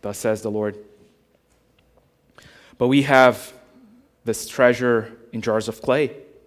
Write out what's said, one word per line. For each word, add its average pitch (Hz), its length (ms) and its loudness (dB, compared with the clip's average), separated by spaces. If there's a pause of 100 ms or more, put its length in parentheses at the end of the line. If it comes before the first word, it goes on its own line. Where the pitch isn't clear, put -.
Thus 101 160 -10
says 110 240 -2
the 110 80 -6
Lord. 104 260 -4 (2000)
"But 123 120 0
we 139 160 2
have 131 500 4 (720)
this 113 200 -6
treasure 123 640 0 (220)
in 113 80 -10
jars 107 280 -2
of 110 120 -10
clay 135 340 -2 (320)